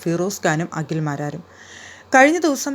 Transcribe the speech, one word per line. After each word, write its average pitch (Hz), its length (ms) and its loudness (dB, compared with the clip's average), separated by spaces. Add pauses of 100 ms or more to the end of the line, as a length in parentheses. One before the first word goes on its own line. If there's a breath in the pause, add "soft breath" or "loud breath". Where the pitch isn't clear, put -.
ഫിറോസ് 175 440 -4
ഖാനും 160 220 0 (120)
അഖിൽ 160 280 -4
മാരാരും. 147 360 -8 (720 loud breath)
കഴിഞ്ഞ 294 300 6
ദിവസം 277 300 0